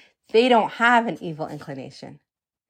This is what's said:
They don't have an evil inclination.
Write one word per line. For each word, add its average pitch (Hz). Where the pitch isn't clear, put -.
They 240
don't 220
have 233
an 175
evil 160
inclination. 143